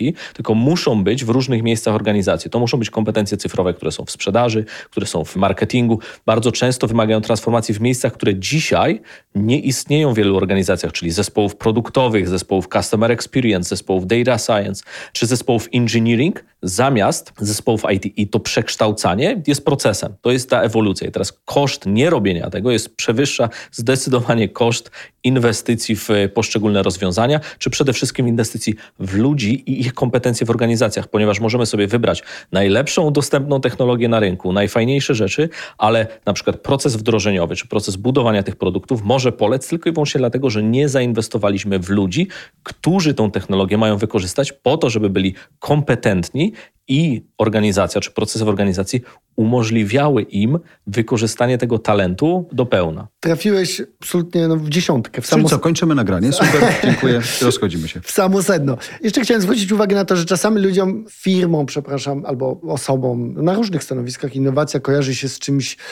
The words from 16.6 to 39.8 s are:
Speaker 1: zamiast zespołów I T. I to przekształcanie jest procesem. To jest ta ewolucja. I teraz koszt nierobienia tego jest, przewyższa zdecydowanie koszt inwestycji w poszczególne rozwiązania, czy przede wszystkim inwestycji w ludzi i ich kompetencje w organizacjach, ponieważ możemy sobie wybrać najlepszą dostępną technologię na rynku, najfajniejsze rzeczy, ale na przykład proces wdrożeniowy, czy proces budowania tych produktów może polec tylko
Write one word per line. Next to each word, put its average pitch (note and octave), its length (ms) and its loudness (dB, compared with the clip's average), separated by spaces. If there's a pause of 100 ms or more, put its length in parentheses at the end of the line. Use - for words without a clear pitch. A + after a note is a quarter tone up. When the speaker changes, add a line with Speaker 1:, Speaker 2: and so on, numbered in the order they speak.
Speaker 1:
zamiast A2+ 760 0
zespołów G#2+ 440 -2 (100)
I F#2+ 80 0
T. - 80 -8
I G2+ 200 -4
to A2+ 120 0
przekształcanie A#2 1080 0
jest C#3+ 180 0
procesem. A2 560 0
To A#2+ 120 2
jest B2+ 180 -2
ta B2 120 2
ewolucja. G#2+ 460 0
I - 20 -6
teraz - 220 -4 (120)
koszt - 420 -2
nierobienia G2 640 0
tego G2 200 -2
jest, - 260 -2
przewyższa B2 520 0 (240)
zdecydowanie A#2+ 760 0
koszt - 420 -2 (340)
inwestycji A#2 720 0
w - 120 -10 (260)
poszczególne G#2 480 0
rozwiązania, G2 580 0 (180)
czy - 120 -2
przede C3+ 220 2
wszystkim B2 360 -2
inwestycji A2+ 460 -2 (240)
w F#2+ 160 -6
ludzi B2+ 560 0
i C3+ 100 -2
ich B2 140 -2
kompetencje B2 520 0
w A2+ 40 -2
organizacjach, A2+ 580 0
ponieważ G#2 320 2
możemy A2+ 260 0
sobie G#2 200 0
wybrać G#2 360 0 (300)
najlepszą A#2 600 2
dostępną C#3+ 480 0
technologię B2 480 0
na A2+ 120 2
rynku, F#2 320 -2
najfajniejsze A#2+ 640 0
rzeczy, A#2 340 0 (300)
ale A2 280 2 (200)
na G#2 60 0
przykład - 240 -2
proces C#3 400 -2
wdrożeniowy, G2+ 600 0
czy - 120 -12
proces G2+ 280 -4
budowania A#2 460 2
tych F#2+ 140 -6
produktów G#2 480 -2
może B2+ 280 2
polec A2 360 0
tylko E3+ 220 -2